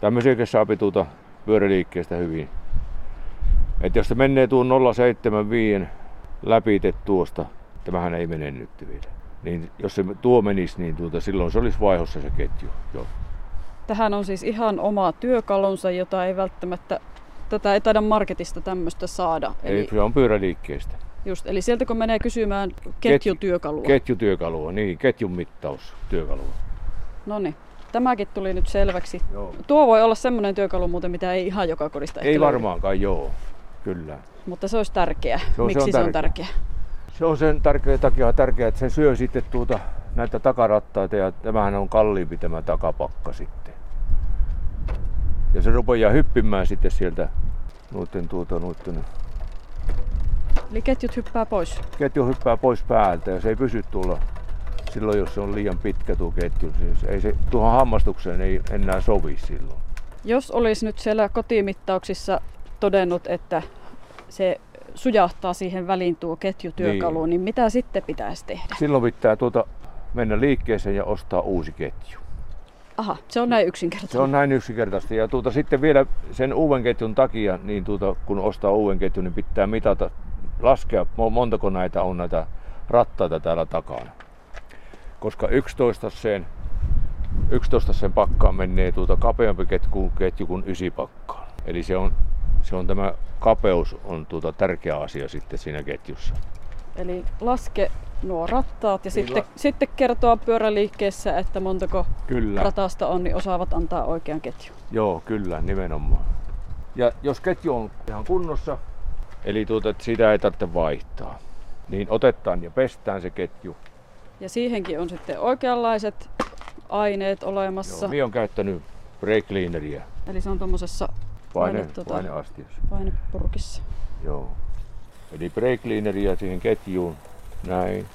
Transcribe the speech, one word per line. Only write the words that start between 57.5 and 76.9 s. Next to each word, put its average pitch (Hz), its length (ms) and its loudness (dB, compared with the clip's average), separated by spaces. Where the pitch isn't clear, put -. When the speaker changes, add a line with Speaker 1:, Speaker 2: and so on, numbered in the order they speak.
Speaker 1:
hammastukseen 110 720 4
ei 95 200 4
enää 95 300 2
sovi - 360 4
silloin. - 420 -2
Speaker 2:
Jos 240 260 0
olisi 220 340 0
nyt 214 140 -4
siellä 214 300 0
kotimittauksissa 196 1120 -2
todennut, 185 480 2
että 175 340 -4
se 185 320 -2
sujahtaa 190 580 2
siihen 185 340 -6
väliin 180 280 0
tuo 165 200 -6
ketjutyökalu, 175 920 -4
Speaker 1:
Niin. 160 40 -2
Speaker 2:
niin 175 120 0
mitä 220 280 2
sitten 208 340 -2
pitäisi - 420 -8
tehdä? - 340 -8
Speaker 1:
Silloin 143 240 2
pitää 113 320 2
tuota 120 300 0
mennä 110 260 0
liikkeeseen 113 560 0
ja 98 80 -2
ostaa - 380 -2
uusi 87 300 -2
ketju. - 480 -10
Speaker 2:
Aha, 208 200 -4
se 233 140 -2
on 240 80 0
näin 220 180 4
yksinkertaista. - 460 -6
Speaker 1:
Se 120 60 -2
on 135 120 2
näin 143 200 4
yksinkertaista. 110 640 -2
Ja 110 140 0
tuota, 123 240 -2
sitten 139 300 0
vielä 139 240 6
sen 131 220 -2
uuden 139 300 2
ketjun 113 320 0